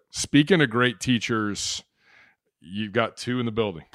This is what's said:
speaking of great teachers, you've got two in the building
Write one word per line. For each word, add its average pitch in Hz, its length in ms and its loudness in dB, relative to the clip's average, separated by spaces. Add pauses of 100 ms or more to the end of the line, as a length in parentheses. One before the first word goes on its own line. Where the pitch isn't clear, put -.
(100)
speaking 151 500 4
of 139 80 4
great 120 320 0
teachers, 110 840 -2 (800)
you've 101 320 -8
got 110 240 0
two 123 220 -4
in 120 80 -2
the 113 60 -4
building 101 320 -4 (100)